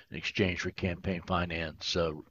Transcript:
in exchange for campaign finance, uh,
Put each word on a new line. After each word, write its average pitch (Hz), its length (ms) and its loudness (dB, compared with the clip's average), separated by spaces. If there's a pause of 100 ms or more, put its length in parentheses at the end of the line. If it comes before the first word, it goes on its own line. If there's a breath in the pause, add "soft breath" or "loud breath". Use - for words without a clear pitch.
(120)
in - 60 -8
exchange - 420 2
for 180 120 -2
campaign 90 540 -2
finance, 82 720 -2
uh, 85 160 4 (200)